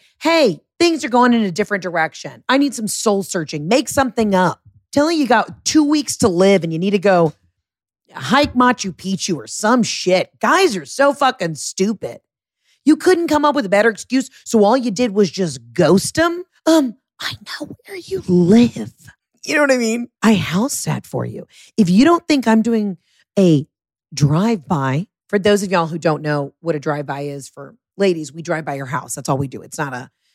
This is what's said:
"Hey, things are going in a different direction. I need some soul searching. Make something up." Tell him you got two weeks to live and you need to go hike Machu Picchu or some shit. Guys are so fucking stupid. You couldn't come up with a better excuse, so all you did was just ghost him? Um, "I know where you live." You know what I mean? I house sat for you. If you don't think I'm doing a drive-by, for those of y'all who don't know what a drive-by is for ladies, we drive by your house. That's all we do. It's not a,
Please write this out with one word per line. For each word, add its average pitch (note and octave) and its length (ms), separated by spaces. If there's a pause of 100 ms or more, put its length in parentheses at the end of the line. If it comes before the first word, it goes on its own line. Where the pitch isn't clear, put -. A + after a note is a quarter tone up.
(220)
"Hey, D4 380 (180)
things E4 260
are B3 60
going A#3+ 240
in A3+ 80
a G3 80
different G3 320
direction. D#3+ 640
I B3+ 80
need C#4 180
some G#3+ 140
soul G3+ 340
searching. D#3 460
Make A#3+ 220
something A3+ 440
up." F3+ 280 (280)
Tell C#4+ 160
him E4 140
you B3+ 80
got - 380
two D#4 180
weeks D4 320
to A#3+ 120
live F#3 360
and E3 80
you D#3+ 60
need F#3+ 140
to G3+ 60
go E3+ 360 (760)
hike A3 440
Machu B3 380
Picchu F#3 440
or A2 100
some A3+ 360
shit. - 480 (100)
Guys D#4 360
are D3+ 100
so C#4+ 260
fucking B3+ 440
stupid. F#3+ 640 (640)
You D4+ 100
couldn't E4+ 320
come D4+ 160
up D4 100
with C4+ 120
a - 20
better G#3 220
excuse, A#3+ 400 (160)
so G#3+ 180
all A3 120
you B3 140
did A3+ 220
was G3 180
just D#3+ 300 (140)
ghost F3 420
him? E4+ 260 (220)
Um, D#4 320 (240)
"I - 140 (260)
know - 160 (100)
where G4 120
you F#4+ 280
live." F#3 680 (500)
You D4 100
know D4+ 80
what C#4 100
I B3+ 60
mean? A#3 300 (140)
I A3 120
house F#3 400
sat - 320
for A#2+ 180
you. A#2 220 (300)
If F#3+ 120
you G3 160
don't E4+ 220
think C#4 220
I'm A3 120
doing G#3+ 380 (400)
a D#3+ 280 (460)
drive-by, D3+ 920 (220)
for G3+ 100
those G3+ 240
of G3 80
y'all E3+ 160
who E3 120
don't D3+ 240
know D3 380
what E3 140
a D3 60
drive-by C#3+ 420
is C#3+ 260
for C#3 280 (200)
ladies, E3 360
we E3 100
drive D#3+ 220
by C#3+ 100
your C#3 120
house. C3 280
That's - 140
all C3+ 100
we C#3 100
do. A2 140
It's - 160
not C#3+ 160
a, B2 160 (240)